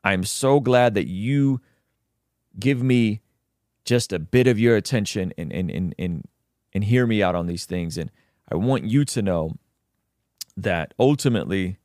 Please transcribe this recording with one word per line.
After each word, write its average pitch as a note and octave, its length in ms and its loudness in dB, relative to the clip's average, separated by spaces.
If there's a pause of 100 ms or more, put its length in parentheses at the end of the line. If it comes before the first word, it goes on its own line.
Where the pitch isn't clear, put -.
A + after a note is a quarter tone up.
I'm F#2+ 200 0
so C3+ 360 2
glad B2 360 4
that D#2+ 120 0
you C3 540 0 (960)
give B2+ 240 0
me A#2 380 2 (640)
just A#2+ 280 0
a F2 60 -4
bit B2 280 2
of A2+ 120 2
your A#2 160 4
attention G#2 640 -2
and, E2 140 -10
and, F2+ 200 -4
and, F2+ 260 -6
and, F2 300 -6 (460)
and G2 100 -2
hear B2 240 4
me G#2+ 160 2
out F2+ 120 2
on F2 120 -2
these F2 180 -6
things. E2+ 320 -6
And E2 140 -8 (400)
I - 40 -4
want A#2+ 300 0
you C3 200 2
to A#2+ 160 -4
know E2+ 340 -2 (1000)
that F2 420 -2
ultimately G2 840 0